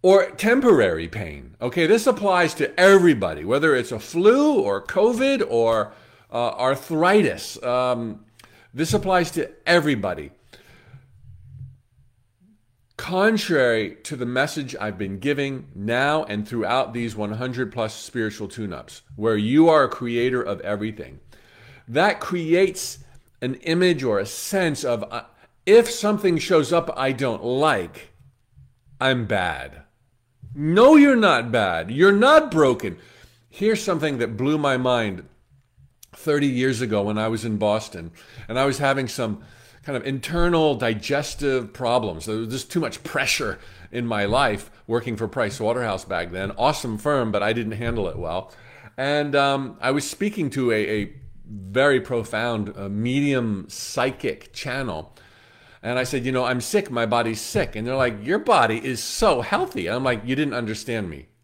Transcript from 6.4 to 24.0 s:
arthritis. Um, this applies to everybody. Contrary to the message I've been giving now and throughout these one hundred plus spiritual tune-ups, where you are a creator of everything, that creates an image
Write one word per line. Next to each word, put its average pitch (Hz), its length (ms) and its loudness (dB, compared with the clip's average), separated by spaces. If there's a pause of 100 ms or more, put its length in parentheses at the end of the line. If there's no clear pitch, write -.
arthritis. 156 1120 0
Um, 123 640 -2 (480)
this 160 180 -2
applies 185 400 0
to - 180 -4 (160)
everybody. 104 640 0 (2750)
Contrary 165 1080 0
to 151 100 -8
the 123 120 -6
message 135 540 -4
I've 104 160 -6
been 98 220 -6
giving 139 560 -4
now 127 480 0
and 104 240 -6
throughout 117 480 -2
these 117 220 -6
one 104 160 -4
hundred 123 400 -6
plus 110 240 -4
spiritual 107 500 -6
tune-ups, 95 560 -12 (140)
where 107 200 0
you 131 320 6
are 156 140 6
a 127 60 2
creator 123 520 -2
of 95 200 -6
everything, 101 580 -8 (720)
that 170 320 0
creates 180 760 0 (420)
an 127 160 -4
image 165 480 2